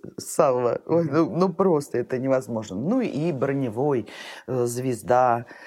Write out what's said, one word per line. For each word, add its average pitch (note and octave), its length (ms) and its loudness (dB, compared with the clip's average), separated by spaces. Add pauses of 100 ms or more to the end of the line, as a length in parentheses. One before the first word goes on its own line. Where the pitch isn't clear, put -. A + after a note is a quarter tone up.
(200)
Савва. B2 640 2
Ой, E3 240 2
ну, D3+ 260 2
ну, F#3 180 2
просто E3 440 2
это B2 220 -2
невозможно. B2 560 -2
Ну F3+ 260 0
и E3+ 300 -2
«Броневой», C3+ 760 -2 (400)
э, B2 180 0
«Звезда». B2 800 2 (220)